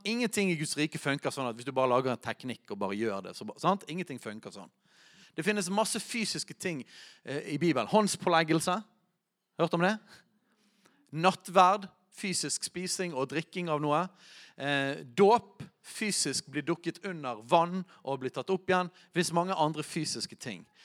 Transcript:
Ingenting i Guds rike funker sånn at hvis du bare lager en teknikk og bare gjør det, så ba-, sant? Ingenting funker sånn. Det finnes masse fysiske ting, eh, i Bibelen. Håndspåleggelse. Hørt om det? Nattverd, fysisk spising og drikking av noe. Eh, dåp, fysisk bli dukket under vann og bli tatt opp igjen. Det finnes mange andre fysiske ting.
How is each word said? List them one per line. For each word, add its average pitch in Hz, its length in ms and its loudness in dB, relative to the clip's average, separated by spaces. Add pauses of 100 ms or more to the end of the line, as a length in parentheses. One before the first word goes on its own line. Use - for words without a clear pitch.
Ingenting 220 480 0
i 160 80 0
Guds - 180 -4
rike 151 220 0
funker 143 320 -2
sånn 131 160 -4
at 113 80 -6
hvis 120 120 -14
du 139 80 -6
bare 131 180 4
lager 127 180 4
en 113 80 -4
teknikk 117 540 -8
og 101 80 -6
bare 101 180 -2
gjør 98 300 -4
det, 90 80 -14
så 113 100 -12
ba-, - 140 -10
sant? 190 260 2
Ingenting 156 320 -8
funker 104 320 -12
sånn. 95 200 -18 (640)
Det 160 120 -4
finnes 202 260 0
masse 208 320 0
fysiske 196 560 -6
ting, 151 240 -6 (400)
eh, 143 320 -8
i - 20 -2
Bibelen. 135 300 2
Håndspåleggelse. 175 880 2 (840)
Hørt 165 140 2
om 175 120 4
det? 214 120 2 (1160)
Nattverd, 185 760 4 (260)
fysisk 175 500 -4
spising 180 500 -6
og 135 160 0
drikking 170 400 -4
av 147 120 0
noe. 151 260 2 (500)
Eh, 139 460 -2 (120)
dåp, 202 480 4 (180)
fysisk - 720 -4
bli 147 100 -4
dukket 170 440 -4
under 139 440 -8
vann 175 340 4 (200)
og 135 180 -4
bli 127 120 -4
tatt 135 200 -6
opp 180 160 -2
igjen. 180 200 4
Det - 320 -8
finnes 160 120 -2
mange 180 240 0
andre 156 260 0
fysiske - 520 -6
ting. 98 300 -12 (200)